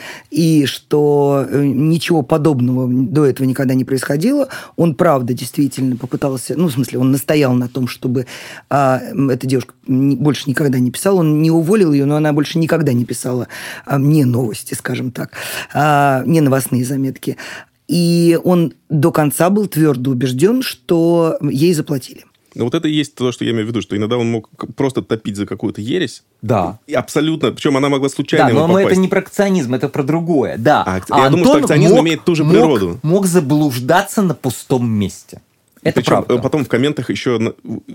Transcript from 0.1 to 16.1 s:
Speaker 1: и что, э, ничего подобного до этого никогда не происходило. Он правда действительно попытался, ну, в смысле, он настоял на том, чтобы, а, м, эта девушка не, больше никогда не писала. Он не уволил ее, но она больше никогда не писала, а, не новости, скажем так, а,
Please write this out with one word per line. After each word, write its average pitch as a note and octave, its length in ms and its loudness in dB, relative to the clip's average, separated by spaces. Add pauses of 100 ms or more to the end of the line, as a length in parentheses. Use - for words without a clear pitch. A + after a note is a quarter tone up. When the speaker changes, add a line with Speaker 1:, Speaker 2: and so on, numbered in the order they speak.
Speaker 1:
и D#3+ 360 2
что, C#3+ 840 2
э, C#3+ 160 0
ничего D#3 560 0
подобного B2+ 640 2
до C3+ 380 2
этого C3 220 0
никогда C3 260 0
не B2+ 120 0
происходило. F3+ 640 -2 (260)
Он E3 180 2
правда C3 400 2
действительно C3 640 -2
попытался, C3+ 580 -6
ну, D#3+ 120 0
в C#3+ 60 0
смысле, A#2+ 260 -2
он C3 120 2
настоял C#3 420 2
на B2 140 0
том, B2 200 -4
чтобы, B2 380 -4 (440)
а, C3 300 2
м, C3 300 -2
эта C3 180 -2
девушка B2+ 260 -2 (140)
не, C3+ 300 2
больше C#3 320 -2
никогда C3+ 300 0
не B2 120 0
писала. G3 280 0
Он D3+ 220 2
не D#3+ 100 4
уволил E3 420 2
ее, C#3 120 2
но D3 120 0
она D3+ 160 2
больше D3 260 -2
никогда D#3+ 340 0
не A#2+ 120 0
писала, B2 420 -6 (380)
а, C#3+ 120 -2
не D3 280 4
новости, B2 500 -2
скажем B2 360 -6
так, - 200 -10 (420)
а, C#3+ 520 2